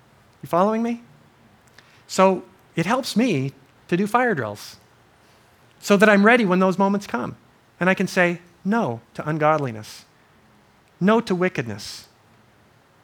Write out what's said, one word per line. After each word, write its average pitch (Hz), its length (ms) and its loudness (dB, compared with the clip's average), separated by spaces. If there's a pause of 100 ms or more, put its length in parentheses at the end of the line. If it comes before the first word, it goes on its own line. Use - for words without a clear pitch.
(440)
You 143 60 -16
following 214 340 0
me? 233 180 -6 (1080)
So 190 360 2 (320)
it 165 100 0
helps 247 300 -2
me 170 380 0 (340)
to 175 100 -2
do 208 80 0
fire 233 300 0
drills 107 400 -8 (1040)
so 202 180 2
that 208 100 6
I'm 202 160 6
ready 233 220 6
when 180 140 2
those 190 180 0
moments 202 300 -2
come. 240 280 -8 (440)
And 180 100 0
I 190 60 2
can 190 120 -4
say 175 340 0 (220)
no 185 380 -2 (140)
to - 120 -10
ungodliness, 151 800 -2 (960)
no 214 200 4
to 226 120 -4
wickedness, 147 720 -6 (960)